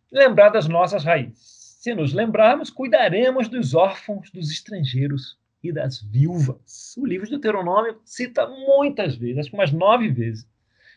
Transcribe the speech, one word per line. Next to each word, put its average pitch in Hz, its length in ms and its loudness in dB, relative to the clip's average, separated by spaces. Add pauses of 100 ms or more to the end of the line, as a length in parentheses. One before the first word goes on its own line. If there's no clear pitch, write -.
(120)
lembrar 214 380 6
das 202 180 2
nossas 170 360 0
raízes. 143 560 -4 (200)
Se 240 140 -6
nos 151 180 -2
lembrarmos, 226 560 2
cuidaremos 247 800 2
dos 208 260 -4
órfãos, - 560 0
dos 165 200 -8
estrangeiros 139 880 -6 (220)
e 170 100 -8
das 139 300 -8
viúvas. 135 960 -4
O 254 100 -6
livro 185 200 -6
de 226 60 -12
Deuteronômio 214 720 -2
cita - 420 -6
muitas 269 680 0
vezes, 120 240 -6
acho 147 120 -8
que 202 60 -16
umas 185 160 0
nove 208 360 2
vezes, 113 400 -6 (480)